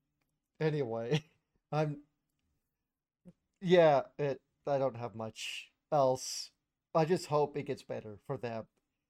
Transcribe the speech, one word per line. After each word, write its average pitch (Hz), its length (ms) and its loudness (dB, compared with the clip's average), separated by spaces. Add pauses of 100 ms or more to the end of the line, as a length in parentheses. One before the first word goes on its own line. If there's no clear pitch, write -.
(600)
anyway, 139 640 -2 (240)
<laughs> - 240 -18
I'm, 151 320 -4 (1600)
yeah, 165 420 8 (160)
it, 139 220 -2 (260)
I 143 100 0
don't 131 200 -2
have 117 180 -10
much - 560 -12 (200)
else. 131 600 0 (440)
I 160 100 4
just 170 220 -2
hope 147 300 0
it 139 100 -6
gets 135 160 -8
better 110 440 -12
for 139 100 -6
them. 113 280 -8 (440)